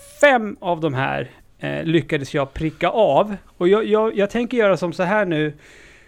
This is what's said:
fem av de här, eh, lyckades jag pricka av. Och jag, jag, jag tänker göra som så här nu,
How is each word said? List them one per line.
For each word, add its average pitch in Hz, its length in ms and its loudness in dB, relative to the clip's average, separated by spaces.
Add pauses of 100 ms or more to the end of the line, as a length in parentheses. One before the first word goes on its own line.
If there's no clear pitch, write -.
(200)
fem 240 400 4
av 175 200 -2
de 156 140 -2
här, 139 360 -4 (280)
eh, 143 260 -6
lyckades 160 500 -2
jag 139 200 -2
pricka 160 340 -4
av. 196 480 2 (200)
Och 180 120 0
jag, 214 180 4
jag, 214 300 0
jag 202 140 0
tänker 240 260 -4
göra 202 200 4
som 175 160 -4
så 185 100 -6
här 202 220 0
nu, 151 280 -2 (560)